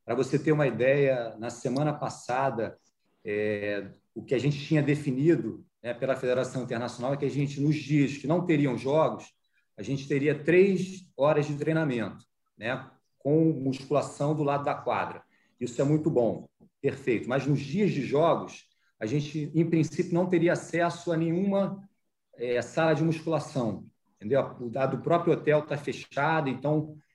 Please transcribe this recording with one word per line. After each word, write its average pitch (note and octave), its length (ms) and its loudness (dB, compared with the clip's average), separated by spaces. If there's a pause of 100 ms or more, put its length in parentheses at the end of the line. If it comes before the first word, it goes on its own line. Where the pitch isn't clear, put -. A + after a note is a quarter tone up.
Para A2+ 80 -2
você C3+ 240 0
ter D3+ 140 2
uma D3 140 4
ideia, B2 720 2
na A#2 120 -6
semana C#3 420 -2
passada, B2+ 840 -4 (440)
é, G#2 680 -4 (240)
o A2 80 -10
que - 120 -2
a B2 40 2
gente C#3+ 200 0
tinha D3+ 240 0
definido, C#3 840 0 (160)
né, A#2 120 -6
pela B2+ 220 -2
Federação B2+ 460 -2
Internacional B2 520 -4
é - 20 -6
que C#3+ 80 -4
a C3+ 60 0
gente, C#3 300 -2
nos D3+ 160 2
dias C#3+ 400 2
que - 100 -10
não E3 180 2
teriam C#3+ 320 2
jogos, C3 500 0 (500)
a G#2+ 60 -12
gente B2+ 260 -6
teria C#3+ 280 2
três F3+ 680 2 (100)
horas D3 300 2
de D3 80 -4
treinamento, C#3+ 720 -2 (320)
né, A#2 320 -6 (300)
com D#3+ 340 4
musculação C3+ 800 -2
do D3+ 80 -2
lado C#3+ 220 0
da C#3+ 100 0
quadra. G2 480 -4 (380)
Isso A#2+ 200 -4
é C#3 40 4
muito D#3 260 4
bom, A#2+ 380 2 (320)
perfeito. A#2+ 480 -2
Mas C3+ 180 0
nos C#3+ 140 2
dias F#3 300 0
de C3+ 120 -2
jogos, A#2 640 0 (340)
a G#2+ 80 -6
gente, D3 480 -4
em E3 140 2
princípio, E3 460 0
não F3+ 120 2
teria F3 280 2
acesso E3+ 580 -2
a E3 40 0
nenhuma, F#3 720 0 (500)
é, B2 260 0
sala D#3+ 320 2
de D3+ 100 0
musculação, C#3+ 800 -2 (320)
entendeu? B2 440 -2
O, A#2+ 160 -8
a C3+ 100 0
do C3+ 120 -2
próprio E3 360 2
hotel D3+ 280 2
tá D3+ 140 -6
fechado, D3 720 -2
então, D3+ 480 -2 (180)